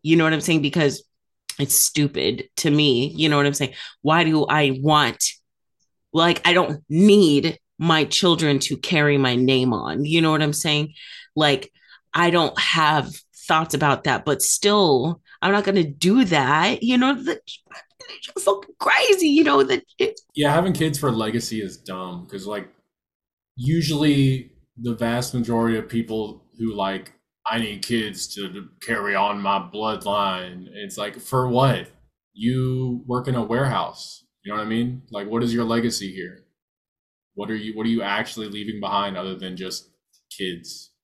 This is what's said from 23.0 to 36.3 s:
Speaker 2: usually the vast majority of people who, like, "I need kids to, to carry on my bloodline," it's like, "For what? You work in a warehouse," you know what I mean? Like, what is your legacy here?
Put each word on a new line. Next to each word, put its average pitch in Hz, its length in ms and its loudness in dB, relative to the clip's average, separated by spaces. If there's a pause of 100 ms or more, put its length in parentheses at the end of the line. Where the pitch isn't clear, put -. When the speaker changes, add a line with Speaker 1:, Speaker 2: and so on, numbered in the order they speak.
Speaker 2:
usually 143 1000 0 (240)
the 117 180 -6
vast 120 380 -4
majority 117 440 0
of 107 100 -8
people 110 580 -6 (120)
who, 113 160 -6
like, 95 400 -6 (320)
"I 113 140 -2
need 104 240 -8
kids 107 520 -4
to, 98 160 -10
to 92 180 -16 (120)
carry 101 340 -4
on 101 260 0
my 98 180 0
bloodline," 95 1120 -6
it's 101 260 -14
like, 104 220 -10
"For 127 280 -2
what? 120 440 0 (420)
You 127 720 -2
work 123 220 -4
in 123 80 0
a 117 80 -2
warehouse," 110 840 -4 (180)
you 101 80 -12
know 104 60 -6
what 107 80 -6
I 107 40 -8
mean? 120 420 -4
Like, 101 180 -8
what 117 140 0
is 117 100 0
your 117 120 0
legacy 113 460 -2
here? 90 340 -16 (880)